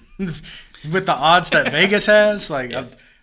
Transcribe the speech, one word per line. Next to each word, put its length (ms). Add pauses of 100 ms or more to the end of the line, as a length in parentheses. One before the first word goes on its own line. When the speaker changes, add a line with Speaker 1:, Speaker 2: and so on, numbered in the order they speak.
Speaker 1:
<laughs> 100
with 880
the 80
odds 360
that 200
Vegas 360
has. 440
Like, 220
Speaker 2:
Yeah. 80
Speaker 1:
I'm, 100 (340)